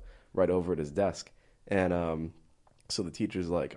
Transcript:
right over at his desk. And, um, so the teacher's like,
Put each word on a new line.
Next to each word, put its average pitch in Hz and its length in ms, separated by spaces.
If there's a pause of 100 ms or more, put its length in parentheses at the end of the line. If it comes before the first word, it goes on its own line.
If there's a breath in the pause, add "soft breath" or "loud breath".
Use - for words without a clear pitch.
(340 soft breath)
right 92 160
over 90 240
at 80 60
his 73 120
desk. - 400 (380)
And, 92 240
um, 82 400 (560)
so - 140
the 85 80
teacher's 92 380
like, 85 280